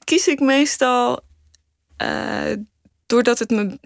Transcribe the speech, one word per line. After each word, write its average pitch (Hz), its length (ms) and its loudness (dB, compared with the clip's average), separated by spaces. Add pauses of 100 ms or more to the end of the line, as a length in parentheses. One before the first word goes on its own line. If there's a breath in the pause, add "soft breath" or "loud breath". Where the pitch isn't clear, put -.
kies 349 240 0
ik 285 120 0
meestal, 262 800 2 (760)
eh, - 140 -4 (960)
doordat 240 320 2
het 233 120 -6
me, 208 360 -2